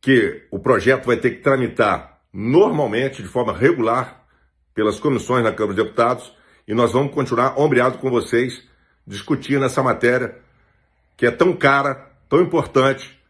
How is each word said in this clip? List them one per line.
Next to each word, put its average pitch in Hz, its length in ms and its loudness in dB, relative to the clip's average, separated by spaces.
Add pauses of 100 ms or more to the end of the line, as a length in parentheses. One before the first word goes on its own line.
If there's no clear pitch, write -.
que 117 500 2
o 98 80 -8
projeto 120 480 2
vai 120 100 2
ter 120 140 0
que - 120 -14
tramitar 120 760 0 (140)
normalmente, 131 880 0
de 92 60 -14
forma 113 280 -4
regular, 123 680 0 (500)
pelas 107 240 -2
comissões 123 460 -2
na 110 80 0
Câmara 104 220 -4
dos 135 100 0
Deputados, 120 480 -2 (340)
e 104 80 -6
nós 117 180 2
vamos 139 220 0
continuar 131 460 0
ombreado 127 380 2
com 131 120 -4
vocês, 120 500 -2 (460)
discutindo 143 580 -4
essa 131 200 -2
matéria 120 520 0 (800)
que 120 100 0
é 120 40 4
tão 160 220 0
cara, 139 580 0 (180)
tão 160 140 4
importante 143 880 -2